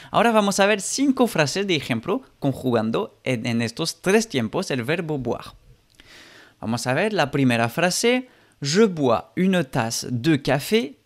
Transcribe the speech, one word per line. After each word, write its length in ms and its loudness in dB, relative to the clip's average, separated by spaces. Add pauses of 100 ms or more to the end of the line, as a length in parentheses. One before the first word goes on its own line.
(120)
Ahora 200 4
vamos 280 2
a 60 4
ver 160 2
cinco 460 0
frases 400 -2
de 80 0
ejemplo 460 -2 (180)
conjugando 840 -2
en, 220 -2
en 160 0
estos 400 -4
tres 280 2
tiempos 420 -4
el 120 -2
verbo 340 -4
boire. 340 -6 (1080)
Vamos 260 -4
a 60 2
ver 200 0
la 180 0
primera 380 2
frase. 580 0 (340)
Je 240 4
bois 500 0
une 280 2
tasse 460 -4
de 280 2
café 680 0